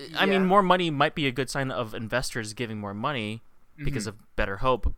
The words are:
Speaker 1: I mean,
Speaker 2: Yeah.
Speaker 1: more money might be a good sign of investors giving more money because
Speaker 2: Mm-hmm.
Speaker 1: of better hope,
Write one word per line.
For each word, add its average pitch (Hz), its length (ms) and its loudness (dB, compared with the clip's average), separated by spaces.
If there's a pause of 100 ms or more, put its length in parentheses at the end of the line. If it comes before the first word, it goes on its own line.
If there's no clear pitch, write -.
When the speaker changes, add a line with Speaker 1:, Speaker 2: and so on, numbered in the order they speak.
(160)
Speaker 1:
I 185 100 4
mean, 190 160 4
Speaker 2:
Yeah. 185 40 4
Speaker 1:
more 196 160 8
money 180 280 4
might 147 240 0
be 143 120 0
a 131 60 2
good 131 180 -4
sign 135 200 -2
of 110 240 -4
investors 110 600 -4
giving 110 260 -6
more 101 140 -8
money 113 480 -6 (340)
because 143 300 -2
Speaker 2:
Mm-hmm. 110 40 -6 (100)
Speaker 1:
of - 160 -20
better 98 220 -2
hope, 120 400 2